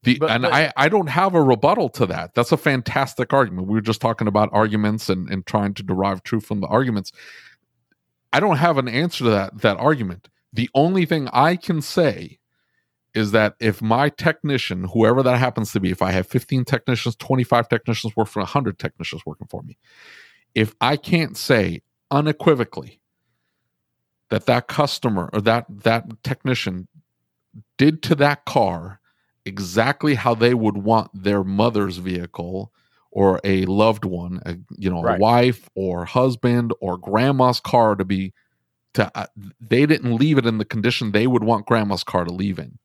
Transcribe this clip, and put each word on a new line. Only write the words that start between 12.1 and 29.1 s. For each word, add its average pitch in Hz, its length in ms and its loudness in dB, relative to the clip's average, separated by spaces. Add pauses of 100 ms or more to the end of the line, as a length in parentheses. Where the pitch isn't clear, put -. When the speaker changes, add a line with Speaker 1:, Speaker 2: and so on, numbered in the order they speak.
Speaker 1:
is 107 180 0
that 107 280 2
if 107 220 -2
my 117 280 2
technician, 139 760 -4
whoever 117 380 2
that 123 160 2
happens 120 320 -2
to 107 80 -2
be, 92 100 0
if 92 120 -4
I 92 100 0
have 92 160 0
fifteen - 380 -2
technicians, 120 500 -2
twenty-five 123 540 0
technicians 113 460 -4
work 107 120 0
for - 140 -8
a 92 40 -4
hundred 120 340 -4
technicians - 460 -12
working - 220 -16
for - 160 -14
me, - 140 -20 (800)
if 110 240 0
I 135 180 2
can't 165 380 -2
say 95 460 0 (300)
unequivocally 143 920 0 (1300)
that 107 160 -4
that 120 220 2
customer 117 680 -2
or 104 80 0
that, 113 280 0
that 113 360 -2 (180)
technician 95 640 -4 (880)
did 156 260 2
to 165 120 2
that 143 300 0
car 95 540 -4 (460)